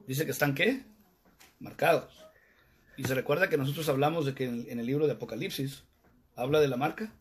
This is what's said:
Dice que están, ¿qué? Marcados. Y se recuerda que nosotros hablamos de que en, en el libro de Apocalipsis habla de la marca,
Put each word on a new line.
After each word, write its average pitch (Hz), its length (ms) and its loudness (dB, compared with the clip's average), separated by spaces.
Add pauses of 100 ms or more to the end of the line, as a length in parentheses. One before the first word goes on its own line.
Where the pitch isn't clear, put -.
Dice 135 180 -2
que - 80 -4
están, 143 220 0
¿qué? 208 300 0 (760)
Marcados. - 680 0 (680)
Y 135 100 -10
se 131 100 0
recuerda 147 340 2
que 156 80 2
nosotros 147 320 0
hablamos 143 380 2
de 135 80 -2
que 131 100 -2
en, 120 240 -4
en 120 100 -6
el 117 60 -4
libro 147 220 2
de 131 60 2
Apocalipsis 139 720 -8 (520)
habla 139 260 2
de 143 60 6
la 123 100 -2
marca, 185 440 -4